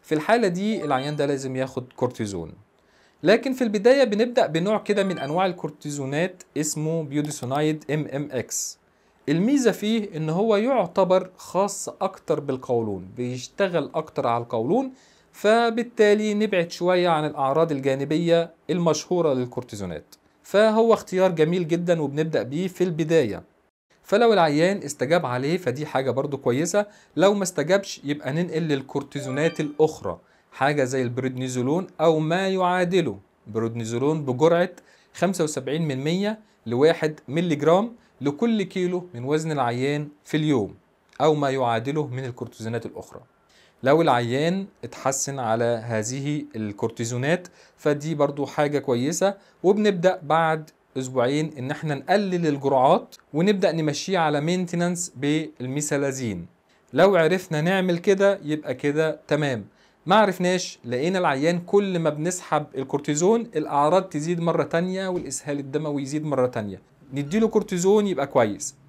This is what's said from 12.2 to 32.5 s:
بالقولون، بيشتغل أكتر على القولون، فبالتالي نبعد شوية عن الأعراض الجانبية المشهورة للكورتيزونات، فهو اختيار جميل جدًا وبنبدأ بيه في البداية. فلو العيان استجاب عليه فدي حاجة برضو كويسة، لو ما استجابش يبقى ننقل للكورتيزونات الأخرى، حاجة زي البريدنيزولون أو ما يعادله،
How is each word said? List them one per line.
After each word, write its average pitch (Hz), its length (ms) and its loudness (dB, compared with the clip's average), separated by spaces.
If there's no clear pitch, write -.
بالقولون، 120 680 -4
بيشتغل 127 760 -2
أكتر 160 320 -4
على 120 160 0
القولون، 175 480 0
فبالتالي 220 1000 2
نبعد 202 380 0
شوية 180 380 2
عن 156 160 2
الأعراض 151 460 2
الجانبية 151 840 0
المشهورة 165 640 0
للكورتيزونات، 117 840 -6
فهو 220 500 4
اختيار 190 380 2
جميل 165 360 2
جدًا 170 340 0
وبنبدأ 147 420 -2
بيه 147 240 -4
في 180 160 -2
البداية. 156 600 0
فلو 226 300 4
العيان 170 440 4
استجاب 151 480 0
عليه 135 320 -2
فدي 147 280 -4
حاجة 135 260 -2
برضو 139 260 -2
كويسة، 170 480 0
لو 185 180 6
ما 202 100 0
استجابش 180 600 -2
يبقى 139 300 -4
ننقل 165 280 -2
للكورتيزونات 143 1000 -2
الأخرى، 147 600 0
حاجة 143 320 2
زي 131 180 -2
البريدنيزولون 127 840 -2
أو 160 180 4
ما 170 280 0
يعادله، 180 720 0